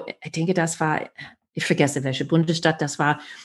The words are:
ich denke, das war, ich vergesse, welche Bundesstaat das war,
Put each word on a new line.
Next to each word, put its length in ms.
ich 80
denke, 220
das 260
war, 220
ich 120
vergesse, 380
welche 220
Bundesstaat 560
das 180
war, 200